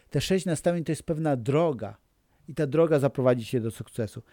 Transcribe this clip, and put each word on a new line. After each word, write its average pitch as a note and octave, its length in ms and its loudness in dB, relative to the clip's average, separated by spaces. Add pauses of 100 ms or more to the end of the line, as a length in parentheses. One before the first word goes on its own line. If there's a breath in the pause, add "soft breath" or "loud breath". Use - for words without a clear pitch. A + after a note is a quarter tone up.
Te C#3+ 120 0
sześć F#3 240 0
nastawień E3+ 380 0
to E3 80 -4
jest D3+ 120 -6
pewna D#3 320 0
droga B2+ 600 -2 (500)
i D3+ 60 -14
ta D3+ 140 -2
droga D#3 320 4
zaprowadzi B2 460 2
cię B2 160 -2
do A2+ 100 -4
sukcesu. - 600 -8